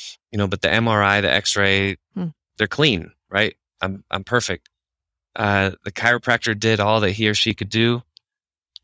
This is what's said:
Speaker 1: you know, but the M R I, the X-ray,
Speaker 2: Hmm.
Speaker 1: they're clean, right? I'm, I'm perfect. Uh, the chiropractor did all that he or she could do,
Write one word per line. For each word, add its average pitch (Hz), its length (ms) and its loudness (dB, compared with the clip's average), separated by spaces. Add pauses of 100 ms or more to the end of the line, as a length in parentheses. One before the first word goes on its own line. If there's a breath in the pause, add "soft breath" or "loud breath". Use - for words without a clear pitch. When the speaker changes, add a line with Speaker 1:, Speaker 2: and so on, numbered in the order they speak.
(320 loud breath)
Speaker 1:
you 110 60 -6
know, 101 100 2
but 92 140 -6
the 76 100 2
M 113 160 2
R 107 140 4
I, 101 180 4
the 95 100 2
X-ray, 98 680 0 (160)
Speaker 2:
Hmm. 180 140 -6 (280)
Speaker 1:
they're 107 100 -2
clean, 107 460 0 (160)
right? 101 260 0 (280)
I'm, 95 280 -6
I'm 98 140 -6
perfect. 113 460 -4 (640)
Uh, 101 360 2 (120)
the 101 80 -10
chiropractor 117 640 0
did 110 220 2
all 107 200 2
that 98 120 0
he 107 160 0
or 104 60 0
she 107 180 -2
could 104 160 -8
do, 117 340 0 (800)